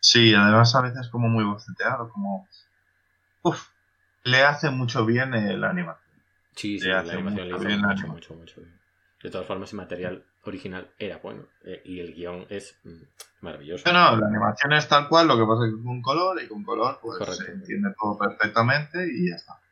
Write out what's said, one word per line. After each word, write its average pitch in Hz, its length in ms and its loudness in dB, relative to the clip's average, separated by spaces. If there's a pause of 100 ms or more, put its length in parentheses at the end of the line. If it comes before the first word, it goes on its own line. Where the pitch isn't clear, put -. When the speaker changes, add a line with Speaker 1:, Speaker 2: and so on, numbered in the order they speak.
Speaker 1:
Sí, 113 340 6
además 107 400 6
a 131 80 4
veces 123 260 -6
como 117 200 -2
muy 113 160 2
boceteado, 107 640 -4
como, 98 360 -8 (960)
uf, - 260 -2 (560)
le 127 180 6
hace 143 260 2
mucho 127 380 -2
bien, 127 260 0
eh, 101 240 0
la - 140 -2
animación. - 400 -8 (440)
Speaker 2:
Sí, 104 240 -8
sí, 92 80 -8
Speaker 1:
Le 95 60 0
Speaker 2:
la 95 80 0
Speaker 1:
hace 85 120 -8
Speaker 2:
animación 95 360 -6
le 90 60 -8
Speaker 1:
mucho - 80 -6
Speaker 2:
hizo 101 60 -4
Speaker 1:
bien 101 120 -2
la 101 80 0
Speaker 2:
mucho, 95 160 -2
Speaker 1:
animación. 80 300 -14
Speaker 2:
mucho, - 0 -
mucho 82 260 -20
bien. 85 200 -20 (420)
De 90 80 -12
todas 92 160 -10
formas, 98 260 -10
el 107 60 -10
material 90 440 -10 (200)
original 92 560 -12
era 101 180 -8
bueno, 101 300 -16 (180)
eh, 90 220 -16
y 90 140 -12
el 85 120 -14
guion 87 380 -12
es, 98 340 -14
mm, 82 160 -20 (400)
maravilloso. 80 500 -6
Speaker 1:
No, 175 200 6
no, 113 100 2
la 107 60 0
animación 107 480 0
es 147 120 2
tal 143 220 2
cual, 165 200 6
lo 127 100 4
que 113 80 4
pasa 113 200 2
es 110 80 -2
que 110 80 -12
con 123 200 -8
color, 165 400 -2
y 120 40 -14
con 107 160 -12
color, 107 380 -4
pues, 113 160 -10
Speaker 2:
Correcto. 95 280 -8
Speaker 1:
se 98 80 -14
entiende 101 360 -4 (100)
todo 104 200 -2
perfectamente 117 920 0
y 175 200 -2
ya 165 60 -8
está. - 220 -20 (120)